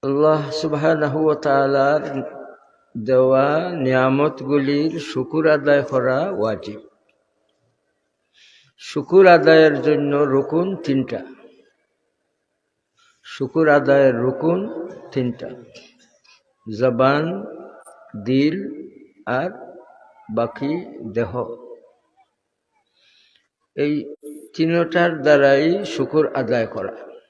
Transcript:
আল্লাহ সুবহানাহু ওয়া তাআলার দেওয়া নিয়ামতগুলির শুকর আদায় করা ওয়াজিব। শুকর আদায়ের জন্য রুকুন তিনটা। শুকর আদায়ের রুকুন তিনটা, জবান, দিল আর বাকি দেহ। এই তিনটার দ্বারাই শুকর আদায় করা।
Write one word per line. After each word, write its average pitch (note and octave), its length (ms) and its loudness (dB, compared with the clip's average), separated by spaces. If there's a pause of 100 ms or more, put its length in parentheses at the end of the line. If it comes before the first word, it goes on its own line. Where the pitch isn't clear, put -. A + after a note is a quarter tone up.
আল্লাহ D3 480 0
সুবহানাহু D3+ 720 -2
ওয়া D3+ 100 2
তাআলার C#3 840 0 (800)
দেওয়া C3+ 720 2
নিয়ামতগুলির C#3+ 1300 0
শুকর D3 480 -4
আদায় C#3+ 340 2
করা C3+ 560 -2
ওয়াজিব। G#2+ 420 -6 (2000)
শুকর F#3 500 2
আদায়ের D#3+ 540 6
জন্য C#3+ 340 0
রুকুন D3 600 0
তিনটা। C3 440 -2 (2000)
শুকর D3+ 460 -2
আদায়ের C#3 460 4
রুকুন D#3+ 720 -4 (240)
তিনটা, B2 380 -6 (1300)
জবান, C#3 680 0 (760)
দিল D3 460 0 (560)
আর C3+ 240 -4 (840)
বাকি C#3 540 -4 (280)
দেহ। A2+ 300 -4 (2250)
এই D3 400 -4 (400)
তিনটার E3 680 0
দ্বারাই D3 640 4
শুকর - 500 -2
আদায় A#2 320 -2
করা। G2 280 -8 (340)